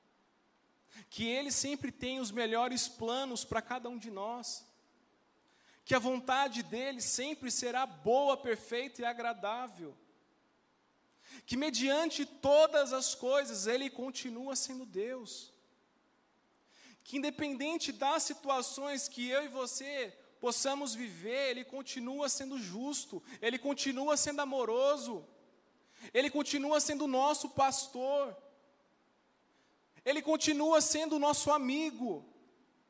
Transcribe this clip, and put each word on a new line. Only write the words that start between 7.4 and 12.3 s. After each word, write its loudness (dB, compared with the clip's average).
será 0
boa, 2
perfeita -4
e -4
agradável, -6
que -4
mediante 2
todas 6